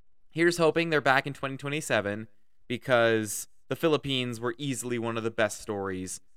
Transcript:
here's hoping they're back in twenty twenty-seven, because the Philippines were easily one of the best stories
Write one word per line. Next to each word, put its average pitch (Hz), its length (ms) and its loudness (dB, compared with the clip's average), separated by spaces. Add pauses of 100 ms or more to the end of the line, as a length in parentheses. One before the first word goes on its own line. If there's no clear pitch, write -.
(300)
here's 170 300 0
hoping 165 320 2
they're 147 100 4
back 135 240 4
in 143 80 -6
twenty 135 240 -8
twenty-seven, 110 720 -2 (400)
because 117 800 2 (220)
the 135 60 -4
Philippines 131 640 0
were 117 200 -2
easily 123 400 -2
one 113 180 -2
of 110 60 -2
the 110 80 -2
best 107 320 0
stories 95 580 -4 (160)